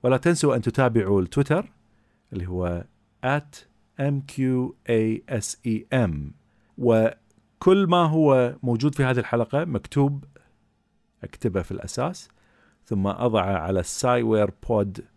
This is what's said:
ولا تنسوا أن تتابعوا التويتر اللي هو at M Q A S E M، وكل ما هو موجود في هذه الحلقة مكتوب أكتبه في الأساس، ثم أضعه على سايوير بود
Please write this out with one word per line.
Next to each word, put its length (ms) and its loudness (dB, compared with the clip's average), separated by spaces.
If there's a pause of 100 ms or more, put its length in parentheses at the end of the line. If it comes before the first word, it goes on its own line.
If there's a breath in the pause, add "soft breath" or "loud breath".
ولا 140 2
تنسوا 400 2
أن 60 -2
تتابعوا 600 2
التويتر 500 0 (600)
اللي 140 -8
هو 380 -4 (420)
at 300 -4 (440)
M 320 -2
Q 100 -4 (480)
A 300 2 (200)
S 160 -10 (120)
E 260 -4
M، 180 2 (680)
وكل 1080 2
ما 160 4
هو 580 2
موجود 320 0
في 100 0
هذه 140 0
الحلقة 460 -2
مكتوب 600 -2 (1000)
أكتبه 380 -4
في 80 -8
الأساس، 580 -8 (580 soft breath)
ثم 200 -2
أضعه 520 0
على 240 0
سايوير 680 0 (180)
بود 360 -2 (120)